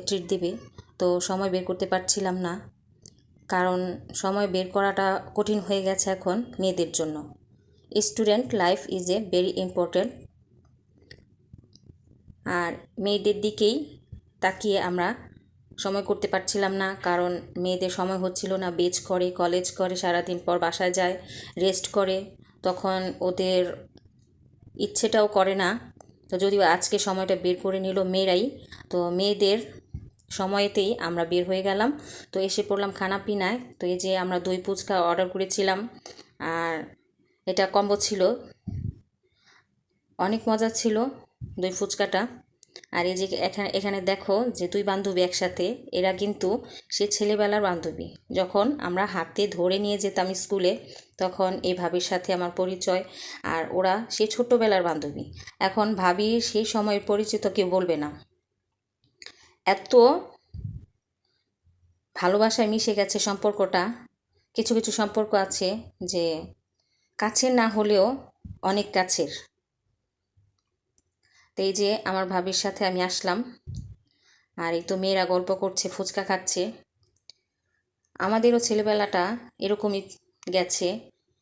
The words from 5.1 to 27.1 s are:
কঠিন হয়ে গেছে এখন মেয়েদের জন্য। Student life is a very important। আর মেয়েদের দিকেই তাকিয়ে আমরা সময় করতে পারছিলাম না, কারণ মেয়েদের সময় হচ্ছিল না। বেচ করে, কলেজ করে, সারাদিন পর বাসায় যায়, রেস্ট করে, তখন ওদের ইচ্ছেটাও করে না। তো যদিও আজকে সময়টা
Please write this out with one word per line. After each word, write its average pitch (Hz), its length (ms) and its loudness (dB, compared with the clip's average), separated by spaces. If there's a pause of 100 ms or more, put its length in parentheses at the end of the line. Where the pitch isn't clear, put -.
কঠিন 208 260 0
হয়ে 196 220 -2
গেছে 190 280 0
এখন 185 260 0 (220)
মেয়েদের 180 340 0
জন্য। 156 240 -2 (760)
Student 214 540 2 (160)
life 180 220 2 (120)
is 180 80 -4 (120)
a - 20 -2 (140)
very 185 200 2 (120)
important। 185 460 0 (2500)
আর 175 120 -2 (340)
মেয়েদের 202 360 2
দিকেই 214 360 2 (640)
তাকিয়ে 196 380 0 (120)
আমরা 180 180 0 (760)
সময় 196 260 -2
করতে 202 180 0
পারছিলাম 190 460 0
না, 190 140 0 (140)
কারণ 180 300 2 (300)
মেয়েদের 185 360 0
সময় 190 260 -2
হচ্ছিল 185 320 -2
না। 190 140 -4
বেচ 175 300 0
করে, 180 300 0
কলেজ 180 360 0 (120)
করে, 185 180 0
সারাদিন 175 500 0
পর 175 120 2
বাসায় 175 340 0
যায়, 180 220 0 (480)
রেস্ট 185 240 2 (100)
করে, 190 200 2 (460)
তখন 185 360 0 (220)
ওদের 185 420 2 (1200)
ইচ্ছেটাও 220 400 4 (100)
করে 190 180 6
না। 190 140 2 (580)
তো - 160 -4
যদিও 196 200 4 (120)
আজকে 180 240 2
সময়টা 190 460 0